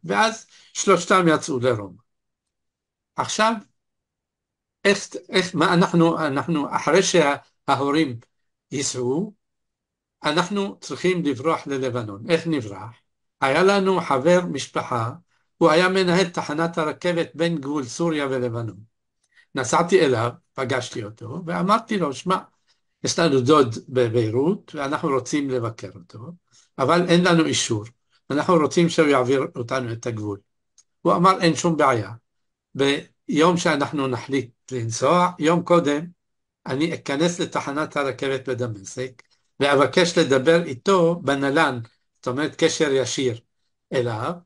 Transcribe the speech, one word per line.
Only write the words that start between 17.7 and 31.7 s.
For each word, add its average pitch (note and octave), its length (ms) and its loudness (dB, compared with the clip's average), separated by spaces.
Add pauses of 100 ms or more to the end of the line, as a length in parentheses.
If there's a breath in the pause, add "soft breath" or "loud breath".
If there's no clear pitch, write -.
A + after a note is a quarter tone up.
סוריה D3+ 420 -4
ולבנון. A#2 520 -4 (760 soft breath)
נסעתי E3+ 460 2
אליו, A#2+ 300 2 (240)
פגשתי B2+ 500 -6
אותו, A2+ 420 -14
ואמרתי G3 520 -2
לו, D3+ 140 -2
"שמע, F3+ 260 -4 (680)
יש - 140 -2
לנו D3+ 220 4
דוד C3 340 4 (140)
בביירות, B2 840 0
ואנחנו D3 340 -4
רוצים C#3 420 -2
לבקר A2+ 440 -6
אותו, A2+ 380 -18 (460 soft breath)
אבל E3+ 300 2
אין F3 160 6
לנו E3+ 220 4
אישור. A#2 380 -2 (460)
אנחנו D3 240 0
רוצים E3 340 2
שהוא D#3+ 200 2
יעביר C3+ 380 2 (100)
אותנו A#2+ 360 -4
את A#2 140 -8
הגבול." G#2+ 320 -6 (640)
הוא E3+ 120 2
אמר, F#3+ 260 4
"אין E3 160 2
שום E3+ 200 0